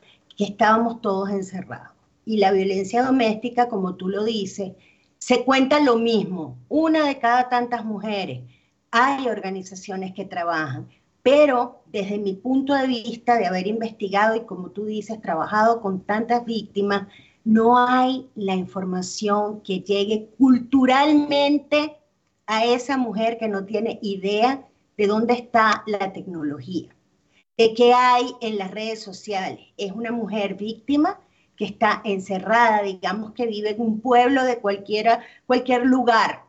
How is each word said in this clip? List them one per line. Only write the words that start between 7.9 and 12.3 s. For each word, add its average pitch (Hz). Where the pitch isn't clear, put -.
Hay 262
organizaciones 190
que 196
trabajan, 165
pero 254
desde 208
mi 202